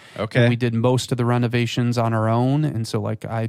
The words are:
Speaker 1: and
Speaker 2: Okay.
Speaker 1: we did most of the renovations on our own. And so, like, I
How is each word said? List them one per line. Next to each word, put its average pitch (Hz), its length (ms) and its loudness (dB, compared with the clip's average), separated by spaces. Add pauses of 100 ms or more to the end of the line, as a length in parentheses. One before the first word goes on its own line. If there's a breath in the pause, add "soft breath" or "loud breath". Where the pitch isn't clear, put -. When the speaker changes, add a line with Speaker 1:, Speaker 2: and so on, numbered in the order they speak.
(140)
Speaker 1:
and 101 120 -4
Speaker 2:
Okay. 120 220 2
Speaker 1:
we 120 80 2
did 117 200 -2
most 123 360 0
of 131 60 0
the 120 80 0
renovations 120 720 0
on 113 160 0
our 110 160 0
own. 131 380 2
And 113 180 -4
so, 110 140 -4
like, 107 240 -6
I 113 260 -4